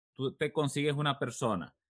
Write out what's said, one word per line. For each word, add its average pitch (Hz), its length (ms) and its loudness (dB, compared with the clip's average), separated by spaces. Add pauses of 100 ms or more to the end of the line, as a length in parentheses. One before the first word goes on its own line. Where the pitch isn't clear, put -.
(160)
tú 131 200 -2
te 151 160 -2
consigues 147 440 0
una 143 240 0
persona 113 560 -2 (140)